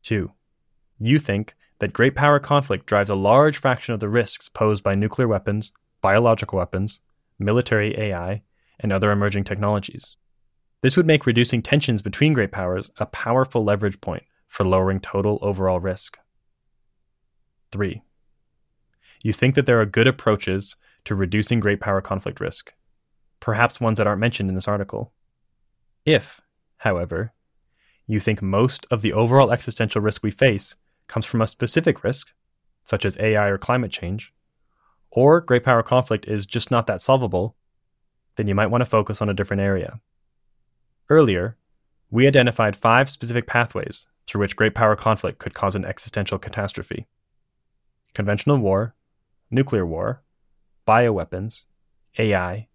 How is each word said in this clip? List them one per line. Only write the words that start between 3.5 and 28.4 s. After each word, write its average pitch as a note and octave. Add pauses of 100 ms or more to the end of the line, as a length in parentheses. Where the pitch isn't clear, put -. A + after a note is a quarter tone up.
fraction B2
of G#2
the G#2+
risks A2+
posed G#2+
by G2
nuclear G#2+
weapons, G#2 (280)
biological G#2+
weapons, F#2+ (380)
military G#2+
A G#2+
I, F2+ (380)
and G#2
other G2+
emerging G2+
technologies. G2+ (640)
This C3
would F3
make D#3
reducing A#2+
tensions B2
between D3
great A2+
powers F#2
a G#2
powerful B2
leverage G2+
point - (260)
for -
lowering F#2+
total G2+
overall F#2+
risk. F#2 (1500)
Three, G2 (1200)
you A2
think C3
that C#3
there A#2+
are G#2+
good A2+
approaches G2+ (280)
to A2
reducing G2+
great G2+
power G2
conflict G2
risk, - (680)
perhaps A#2
ones A2+
that G#2+
aren't G2+
mentioned A2
in F#2
this F#2+
article. G#2 (920)
If, - (380)
however, F#2 (720)
you G#2+
think G#2+